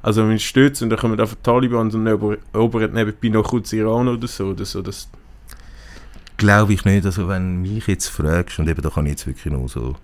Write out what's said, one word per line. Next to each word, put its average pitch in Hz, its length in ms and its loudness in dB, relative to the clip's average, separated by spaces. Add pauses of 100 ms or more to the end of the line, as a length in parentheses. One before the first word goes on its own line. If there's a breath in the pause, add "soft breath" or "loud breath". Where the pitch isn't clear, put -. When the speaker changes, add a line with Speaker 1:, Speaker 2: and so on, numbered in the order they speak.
Speaker 1:
also 110 240 2
wenn 110 100 2
es 104 60 -2
stürzt 139 400 2
und 113 80 -2
dann 110 80 0
kommen 110 200 0
einfach 110 160 0
die - 80 -18
Taliban 120 480 2
und 110 160 0
erober-, 104 300 2 (160)
erobern 110 400 2
nebenbei 110 360 0
noch 107 200 2
kurz 117 240 -2
Iran 110 360 2
oder 120 200 -2
so, - 200 -6
oder 92 160 -6
so, 95 180 -8
das - 260 -10 (1300 loud breath)
Speaker 2:
Glaube 104 360 6
ich 95 140 0
nicht. 98 180 4
Also 92 240 -2
wenn 92 320 -2
mich 104 260 -4
jetzt 95 220 -2
fragst, 82 500 0
und 80 100 2
eben 78 120 0
da 69 80 -2
kann 76 180 0
ich 73 60 0
jetzt - 140 -8
wirklich 69 260 -6
nur 64 160 -2
so 65 360 -6